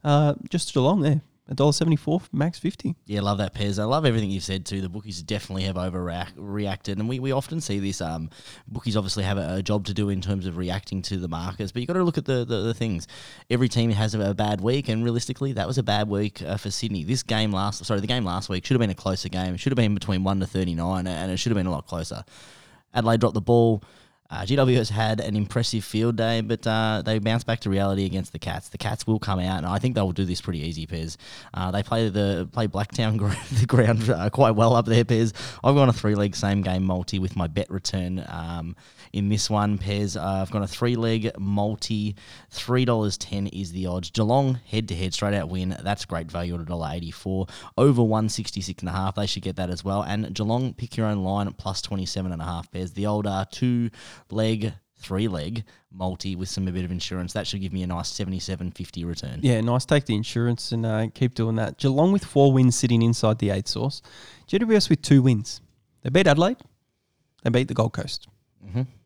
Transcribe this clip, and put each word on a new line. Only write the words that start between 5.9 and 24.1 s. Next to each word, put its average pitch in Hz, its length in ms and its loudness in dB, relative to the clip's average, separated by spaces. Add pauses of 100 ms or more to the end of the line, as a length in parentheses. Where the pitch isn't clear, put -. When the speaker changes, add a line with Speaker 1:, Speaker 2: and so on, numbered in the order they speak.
Speaker 2:
reacted, 101 640 -6
and 110 100 -4
we, 127 120 -4
we 135 120 -2
often 151 300 -4
see 101 160 -4
this. 98 240 -4
Um, 80 260 -6 (380)
bookies 107 320 -2
obviously 98 260 -2
have 98 140 0
a, 87 160 -4
a 98 80 -2
job 104 240 -2
to 101 80 -4
do 101 160 0
in 95 100 0
terms 95 240 -2
of 87 140 -4
reacting 92 420 -4
to 98 160 -6
the 90 100 -4
markets, 92 460 -6
but 123 80 -4
you 123 60 -4
gotta 180 180 0
look 165 140 2
at - 80 -4
the, 127 180 0
the, 113 200 -2
the 113 100 0
things. 107 340 -4 (400)
Every 120 220 2
team 117 220 2
has 107 220 2
a, 107 60 0
a 101 140 2
bad 104 260 0
week, 123 300 0
and 113 120 0
realistically, 120 520 -2
that 104 120 -2
was 135 120 0
a 120 40 2
bad 104 280 2
week, 101 320 -2
uh, 98 160 -4
for 101 120 -6
Sydney. 98 320 -4
This 120 200 -2
game 110 280 0
last, 98 320 -2
sorry, 101 180 0
the 104 60 -4
game 123 200 0
last 90 240 -4
week 92 160 -4
should 139 80 2
have 120 80 4
been 104 80 2
a 90 40 -2
closer 92 360 -4
game. 92 240 -2
It 87 60 -8
should 135 120 0
have 127 60 2
been 107 160 4
between 95 300 -2
one 98 160 0
to 92 60 -2
thirty-nine, 90 600 -2
and 92 260 -4
it 92 60 -2
should - 100 -2
have 110 80 2
been 92 100 2
a 90 60 0
lot 76 140 -6
closer. - 400 -8 (680)
Adelaide 117 280 2
dropped 120 140 4
the 107 60 2
ball. 117 420 4 (480)